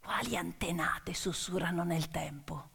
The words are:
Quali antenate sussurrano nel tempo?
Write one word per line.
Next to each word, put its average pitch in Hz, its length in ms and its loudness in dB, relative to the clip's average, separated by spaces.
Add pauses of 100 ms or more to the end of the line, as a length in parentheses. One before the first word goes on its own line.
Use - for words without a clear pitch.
Quali - 360 0
antenate 170 760 0
sussurrano 175 720 0
nel 165 240 2
tempo? 151 680 -6